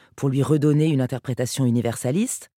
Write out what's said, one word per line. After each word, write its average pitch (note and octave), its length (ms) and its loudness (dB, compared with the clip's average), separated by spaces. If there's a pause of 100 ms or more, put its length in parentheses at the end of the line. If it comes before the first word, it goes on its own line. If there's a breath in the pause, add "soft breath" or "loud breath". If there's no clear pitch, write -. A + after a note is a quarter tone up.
(160 soft breath)
pour C#3 140 -2
lui C3+ 140 2
redonner D3+ 440 2
une C#3 140 2
interprétation B2+ 640 -2
universaliste, B2 920 -2